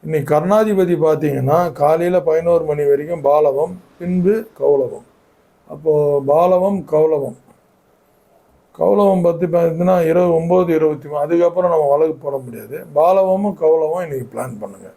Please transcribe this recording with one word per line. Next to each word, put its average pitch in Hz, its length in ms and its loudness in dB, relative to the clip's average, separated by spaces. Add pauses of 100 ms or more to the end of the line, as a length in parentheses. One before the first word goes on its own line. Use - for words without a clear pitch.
இன்னைக்கு 151 280 -4
கர்ணாதிபதி 185 720 2
பார்த்தீங்கன்னா, 143 540 0 (240)
காலையில 170 360 2 (100)
பதினோரு 165 420 0
மணி 147 200 -2
வரைக்கும் 147 380 -2
பாலவம், 151 460 2 (240)
பின்பு 180 360 0 (260)
கௌளவம். 139 460 0 (680)
அப்போ 156 200 -2 (360)
பாலவம், 180 500 2 (140)
கௌளவம். 151 440 0 (1400)
கௌளவம் 190 480 2
பத்தி 170 260 -2
பார்த்தீங்கன்னா, 170 420 0 (140)
இரவு 175 300 2
ஒன்பது 170 400 0
இருபத்தி 151 280 -2
மூணு, 147 180 -4
அதுக்கப்புறம் 170 480 0
நம்ம 156 200 0
வழக்கு 156 220 0 (100)
போட 139 100 -6 (100)
முடியாது. 117 320 -14 (200)
பாலவமும் 190 680 2
கௌளவமும் 160 440 0
இன்னைக்கு 131 260 -8
பிளான் 113 300 -10
பண்ணுங்க. 98 340 -16